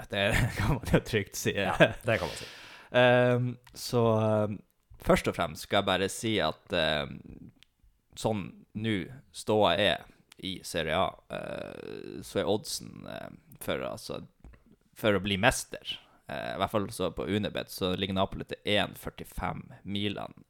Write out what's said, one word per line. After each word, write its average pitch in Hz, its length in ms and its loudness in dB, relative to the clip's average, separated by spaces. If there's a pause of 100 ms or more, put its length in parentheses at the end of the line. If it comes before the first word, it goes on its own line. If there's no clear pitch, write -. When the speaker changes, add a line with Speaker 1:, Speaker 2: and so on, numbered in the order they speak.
Speaker 1:
det 101 140 2 (200)
<laughs> 101 140 0
kan 107 180 2
man - 160 -4
jo 113 80 6
trygt - 360 -2
si. - 180 -2
Speaker 2:
Ja, 92 240 0
det 117 420 4
kan 87 80 -2
man - 80 -6
si. - 120 -10 (440)
Speaker 1:
Ehm, 123 680 4 (160)
så, - 300 0 (120)
ehm, 107 420 2 (460)
først - 240 2
og 107 80 0
fremst 82 320 -4
skal 101 160 4
jeg - 20 -6
bare 95 240 2
si 110 300 -2
at, 80 340 -2
ehm, 78 460 0 (960)
sånn 107 320 -2 (280)
nå 110 200 0 (360)
ståa 101 460 4
er 95 280 2 (340)
i 92 240 -8
Serie 78 320 -2
A, 90 140 2 (200)
eh, 50 960 -10
så - 180 -2
er 78 80 0
oddsen, - 560 -4
eh, - 240 -10 (280)
for, 69 260 -4
altså, - 400 -8 (720)
for 110 180 4
å 92 80 2
bli 98 160 0
mester, - 460 2 (440)
eh, 60 280 -6
i - 20 -6
hvert 98 140 0
fall 104 180 0
så 90 240 -2
på 64 140 -4
Unibet, 95 420 -2
så 92 260 -2
ligger 95 200 -2
Napoli 95 300 0
til - 200 -8
en 101 300 0
førtifem, - 680 -8 (220)
Milan 101 500 -6 (160)